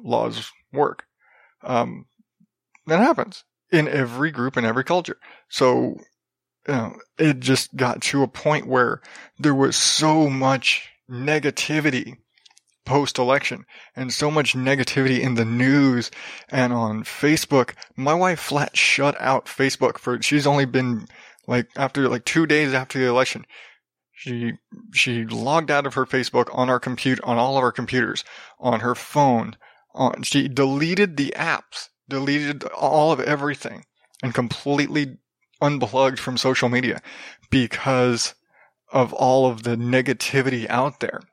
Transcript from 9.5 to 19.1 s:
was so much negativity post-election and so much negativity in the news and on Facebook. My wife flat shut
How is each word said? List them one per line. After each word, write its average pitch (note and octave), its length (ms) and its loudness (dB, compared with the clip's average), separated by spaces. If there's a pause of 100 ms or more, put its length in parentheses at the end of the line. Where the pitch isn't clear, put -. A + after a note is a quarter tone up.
was C3+ 200 2
so D#3 540 4
much C3+ 600 0 (200)
negativity C#3 1080 -2 (680)
post-election C3 800 0 (300)
and B2+ 180 -6
so D3+ 160 0
much D3+ 240 0
negativity C3 680 0
in B2+ 160 0
the A2+ 100 2
news B2+ 680 2 (380)
and B2+ 220 2
on A2 320 -2
Facebook. D3 720 0 (220)
My C#3 180 0
wife F3+ 260 0
flat - 380 -2
shut C#3+ 420 2